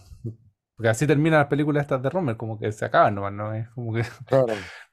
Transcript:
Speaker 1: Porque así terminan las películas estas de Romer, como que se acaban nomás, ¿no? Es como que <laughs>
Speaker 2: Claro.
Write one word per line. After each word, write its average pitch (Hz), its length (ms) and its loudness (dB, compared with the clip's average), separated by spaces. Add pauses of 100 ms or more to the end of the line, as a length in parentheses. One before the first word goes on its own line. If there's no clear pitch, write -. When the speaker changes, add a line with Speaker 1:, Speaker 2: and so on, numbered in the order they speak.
(760)
Speaker 1:
Porque 110 140 0
así 113 160 0
terminan 151 340 4
las 139 80 2
películas 147 340 0
estas 135 200 -2
de 135 80 0
Romer, 151 260 -2
como 110 220 -8
que 110 140 -4
se - 120 -6
acaban 151 300 4
nomás, 101 180 -4
¿no? 107 220 -6
Es 113 160 -8
como 117 240 -8
que 117 80 0
<laughs> - 260 -10
Speaker 2:
Claro. 113 420 0 (220)